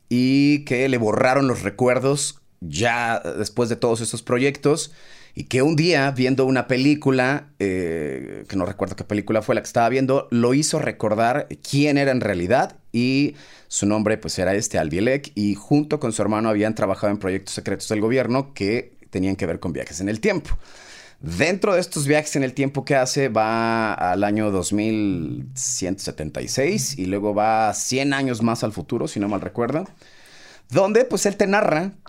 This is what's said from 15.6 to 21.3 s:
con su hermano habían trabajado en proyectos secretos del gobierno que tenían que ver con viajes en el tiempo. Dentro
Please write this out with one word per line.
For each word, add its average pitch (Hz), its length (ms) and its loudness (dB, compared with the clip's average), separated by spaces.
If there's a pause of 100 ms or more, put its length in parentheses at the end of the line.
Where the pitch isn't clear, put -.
con 117 140 -4
su - 80 -2
hermano 107 260 0
habían 107 280 2
trabajado 101 360 0
en 104 60 -2
proyectos 95 360 -4
secretos - 360 -6
del 107 100 0
gobierno 123 540 0
que 104 440 -2 (120)
tenían 95 260 0
que 98 100 -4
ver 85 140 -2
con 90 140 -6
viajes 67 260 -8
en 98 80 -4
el 110 140 -4
tiempo. 190 360 0 (640)
Dentro 170 540 0